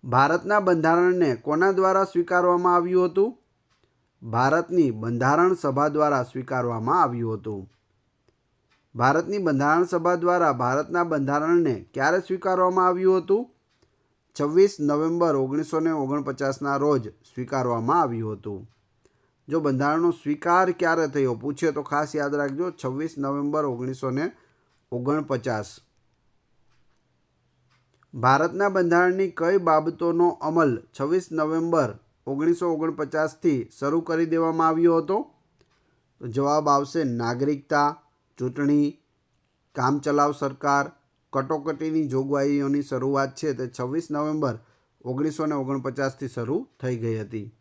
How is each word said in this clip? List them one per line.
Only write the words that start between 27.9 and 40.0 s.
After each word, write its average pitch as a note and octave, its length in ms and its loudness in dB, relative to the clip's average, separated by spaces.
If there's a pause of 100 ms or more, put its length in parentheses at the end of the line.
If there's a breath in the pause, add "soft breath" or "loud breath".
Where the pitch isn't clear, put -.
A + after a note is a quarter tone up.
ભારતના D3+ 560 2
બંધારણની F3+ 600 2
કઈ E3+ 260 0
બાબતોનો E3+ 720 2
અમલ D#3 520 0 (180)
છવ્વીસ E3 320 -2
નવેમ્બર D#3+ 640 0 (320)
ઓગણીસો E3 460 0
ઓગણપચાસથી D3+ 960 -2 (100)
શરૂ D3 220 0
કરી E3 240 0
દેવામાં E3 420 0
આવ્યો E3 300 4
હતો? F#3 200 -2 (1000)
તો - 80 -12
જવાબ C#3+ 420 0
આવશે C#3+ 340 2
નાગરિકતા, C#3 840 0 (480)
ચૂંટણી, C#3+ 640 0 (760)
કામચલાઉ C#3+ 580 0